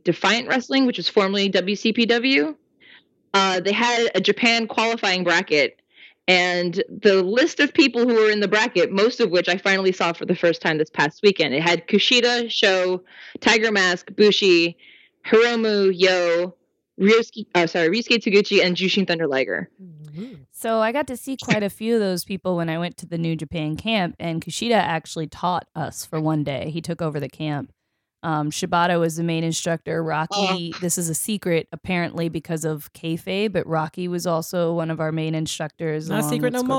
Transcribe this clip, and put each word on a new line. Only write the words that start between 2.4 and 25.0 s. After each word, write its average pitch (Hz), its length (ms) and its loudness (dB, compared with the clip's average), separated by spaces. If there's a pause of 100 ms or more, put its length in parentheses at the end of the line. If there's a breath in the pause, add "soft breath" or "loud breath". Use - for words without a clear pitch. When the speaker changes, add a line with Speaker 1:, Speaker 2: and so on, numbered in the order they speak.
Speaker 1:
Uh, 190 260 2
they 196 140 0
had 233 420 0
a 190 60 0
Japan 226 460 2
qualifying 220 560 0
bracket, 165 560 0 (500 soft breath)
and 180 600 2
the 190 320 4
list 240 380 0
of 294 140 2
people 247 340 4
who 240 80 4
were 214 160 4
in 208 80 0
the 202 80 0
bracket, 202 440 2
most 208 280 2
of 220 100 2
which 175 200 2
I 180 80 0
finally 190 340 2
saw 175 220 0
for - 120 -8
the 185 100 0
first 165 260 0
time 160 160 0
this 151 120 -2
past 156 320 -2
weekend, 160 320 4
it 147 80 0
had 170 260 0
Kushida, 240 640 2
Sho, 185 540 0 (380 loud breath)
Tiger 226 300 4
Mask, 185 440 0
Bushi, 185 640 4 (480 soft breath)
Hiromu, 220 680 4
Yo, 175 640 2 (440)
Ryosuke, 220 540 2
uh, 175 140 4
sorry, 165 220 2
Ryusuke 233 340 0
Taguchi, 202 400 4
and 180 120 2
Jushin 185 320 0
Thunder 165 200 -2
Liger. 131 420 -2 (100)
Speaker 2:
Mm-hmm. 165 540 -16 (180)
Speaker 3:
So 226 280 -2
I 220 120 2
got 285 160 -2
to 247 100 -10
see 269 220 -8
quite 214 220 0
a 202 80 -2
few 220 260 -4
of 226 40 2
those 185 260 -2
people 185 300 -4
when 170 140 -2
I 165 100 -4
went 170 180 -6
to - 80 -16
the 170 140 -8
New 165 160 -2
Japan 156 420 -6
camp, 214 420 -2
and 165 240 -6
Kushida 220 300 -6
actually 165 540 -2